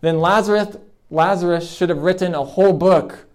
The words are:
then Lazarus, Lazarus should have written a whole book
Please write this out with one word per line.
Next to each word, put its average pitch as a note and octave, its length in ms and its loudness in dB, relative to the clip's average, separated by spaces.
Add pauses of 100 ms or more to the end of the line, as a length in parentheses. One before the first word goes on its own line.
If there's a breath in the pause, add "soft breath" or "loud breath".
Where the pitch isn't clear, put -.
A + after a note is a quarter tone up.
then D#3+ 180 0
Lazarus, G3+ 580 0 (320)
Lazarus E3+ 640 0
should F3 160 -2
have D#3 100 -2
written F3+ 360 -2
a C#3 80 -4
whole F#3+ 300 2
book F3 600 0